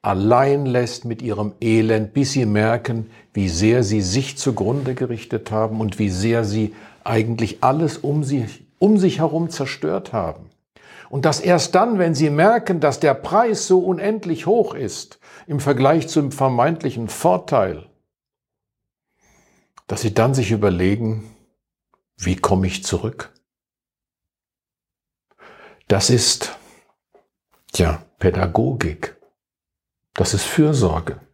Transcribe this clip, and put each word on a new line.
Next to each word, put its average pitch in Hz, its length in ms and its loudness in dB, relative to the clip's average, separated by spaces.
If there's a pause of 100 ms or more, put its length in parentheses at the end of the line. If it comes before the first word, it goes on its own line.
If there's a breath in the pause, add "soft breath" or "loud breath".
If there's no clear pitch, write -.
allein 120 640 2
lässt 123 380 -2
mit 113 160 -8
ihrem 104 400 -6
Elend, 110 540 0
bis 139 180 0
sie 127 140 0
merken, 110 640 0 (220 loud breath)
wie 98 160 0
sehr 110 340 4
sie 107 180 0
sich 101 380 -4
zugrunde 131 560 -2
gerichtet 117 560 -6
haben 110 300 -2
und 107 180 -4
wie 104 120 0
sehr 113 340 0
sie 110 300 -2 (300 loud breath)
eigentlich 113 580 -2
alles 147 360 0
um 147 260 -2
sich, 127 400 -6 (140)
um 208 200 6
sich 180 200 2
herum 160 320 0
zerstört - 640 -6
haben. 82 380 -6 (600 loud breath)
Und 135 140 -6
dass 151 160 2
erst - 340 2
dann, 214 240 4
wenn 165 160 2
sie 147 160 2
merken, 185 500 2
dass 147 180 2
der 139 160 4
Preis 214 520 0
so 185 140 6
unendlich 185 680 -4
hoch 214 280 0
ist - 440 -10 (300 loud breath)
im 147 120 -2
Vergleich 143 480 2
zum 143 240 0
vermeintlichen 127 760 0
Vorteil, 113 800 0 (2000)
dass - 140 -6
sie 107 120 -2
dann 131 200 2
sich 113 180 0
überlegen, 104 840 0 (800)
wie 90 200 -2
komme 95 300 2
ich - 180 -6
zurück? - 480 -6 (2500 loud breath)
Das 98 240 2
ist, - 480 0 (1160 loud breath)
ja, 80 280 0 (160)
Pädagogik. 92 1000 -2 (1000)
Das - 180 0
ist 98 120 -2
Fürsorge. 120 760 0 (140)